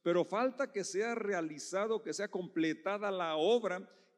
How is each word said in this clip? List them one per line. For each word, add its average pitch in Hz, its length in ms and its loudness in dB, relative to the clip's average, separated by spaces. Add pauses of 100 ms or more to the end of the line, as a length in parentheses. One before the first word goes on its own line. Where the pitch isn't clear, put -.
pero 170 220 4
falta 254 480 -2
que 190 120 -2
sea 226 300 -2
realizado, 196 880 -2
que 156 120 -6
sea 202 160 -4
completada 180 800 0
la 170 260 0
obra 190 520 2 (300)